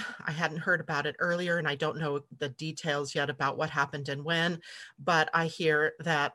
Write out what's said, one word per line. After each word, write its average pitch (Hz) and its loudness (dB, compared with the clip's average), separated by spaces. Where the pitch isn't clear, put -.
I 165 -4
hadn't 156 0
heard 170 2
about 147 0
it 147 -2
earlier, 175 2
and 156 0
I 143 0
don't 151 -2
know 143 -2
the 147 -2
details 147 -4
yet 143 0
about 139 0
what 156 0
happened 143 -2
and 143 -4
when, 170 0
but 156 4
I 165 4
hear 156 2
that 147 2